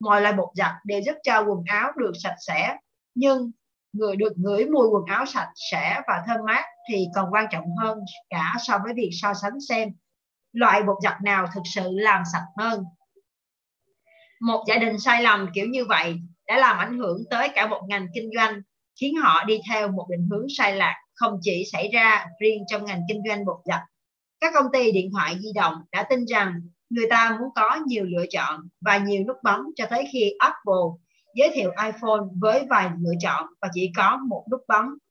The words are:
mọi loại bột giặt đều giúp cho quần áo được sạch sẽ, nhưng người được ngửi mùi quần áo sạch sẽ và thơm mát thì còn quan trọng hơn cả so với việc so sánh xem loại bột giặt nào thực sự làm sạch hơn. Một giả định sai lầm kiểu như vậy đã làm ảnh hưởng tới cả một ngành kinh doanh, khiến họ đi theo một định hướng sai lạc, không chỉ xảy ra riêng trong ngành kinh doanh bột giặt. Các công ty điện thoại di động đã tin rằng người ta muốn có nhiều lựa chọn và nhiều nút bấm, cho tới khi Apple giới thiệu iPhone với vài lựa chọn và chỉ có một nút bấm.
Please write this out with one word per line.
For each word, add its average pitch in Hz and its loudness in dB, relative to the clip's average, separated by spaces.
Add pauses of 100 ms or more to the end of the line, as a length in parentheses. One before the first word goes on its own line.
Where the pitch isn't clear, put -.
mọi 208 4
loại 208 4
bột 185 0
giặt 175 0 (140)
đều 202 -2
giúp 277 -2
cho 226 4
quần 196 0
áo 214 0
được 214 -2 (100)
sạch 185 -6 (100)
sẽ, 180 -2 (380)
nhưng 254 2 (420)
người 202 0
được 214 2
ngửi 202 2
mùi 277 6
quần 196 2
áo 220 0
sạch 190 -4 (220)
sẽ 170 -2
và 175 0
thơm 233 0 (100)
mát 247 0 (240)
thì 196 0
còn 190 0
quan 214 2
trọng 165 -6 (180)
hơn 220 -2 (320)
cả 175 -4
so 233 0
với 233 -6
việc 202 0
so 190 -2
sánh 208 -6
xem 220 0 (640)
loại 214 4
bột 196 2
giặt 196 -2
nào 196 0
thực 196 -8 (120)
sự 185 -2
làm 196 2 (100)
sạch 170 -4 (120)
hơn. 214 -2 (1600)
Một 226 2
giả 220 4
định 220 0
sai 240 2
lầm 196 4
kiểu 196 -2
như 247 -2
vậy 170 0 (320)
đã 233 2
làm 214 4
ảnh 240 -4
hưởng 190 -2 (120)
tới 254 -2
cả 214 0
một 214 -4
ngành 196 -4
kinh 226 -8
doanh, 214 0 (380)
khiến 285 -2
họ 175 4
đi 214 2
theo 214 0
một 185 -4
định 175 -2
hướng 247 -2 (100)
sai 202 2
lạc, 165 0 (180)
không 226 -2
chỉ 180 0
xảy 180 -2
ra 226 4 (140)
riêng 214 2
trong 208 -4
ngành 190 -6
kinh 214 -4
doanh 202 -2
bột 175 -4
giặt. 160 -2 (600)
Các 320 0
công 269 6
ty 247 4
điện 190 0
thoại 175 -2
di 214 -10
động 165 2 (180)
đã 196 -2
tin 247 0
rằng 196 0 (300)
người 233 0
ta 226 4
muốn 262 -6
có 233 2
nhiều 220 -2
lựa 175 -2
chọn 156 -4 (200)
và 202 4
nhiều 202 0
nút 254 -4
bấm, 214 2 (160)
cho 220 -4
tới 262 -2
khi 208 2
Apple 185 2 (260)
giới 285 6
thiệu 196 -2 (140)
iPhone 220 0 (200)
với 262 4
vài 185 4
lựa 170 0
chọn 156 -2 (160)
và 190 -2
chỉ 180 -2
có 208 4 (100)
một - -6
nút 254 -2
bấm. 233 0 (120)